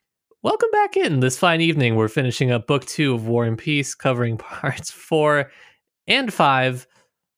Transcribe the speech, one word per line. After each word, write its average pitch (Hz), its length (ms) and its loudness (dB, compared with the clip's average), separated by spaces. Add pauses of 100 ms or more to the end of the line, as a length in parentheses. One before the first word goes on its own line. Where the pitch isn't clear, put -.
(440)
Welcome 440 280 0
back 415 260 0
in 208 220 2
this 127 200 0
fine 165 220 2
evening. 147 340 2
We're 110 120 2
finishing 127 440 -2
up 117 160 -2
book 143 180 0
two 139 300 -2
of 110 120 -6
War 117 180 0
and 113 120 -2
Peace, 147 380 -4
covering 120 420 -2
<laughs> - 0 -
parts - 540 -10
four 151 600 0 (560)
and 247 260 0
five. 131 520 2 (520)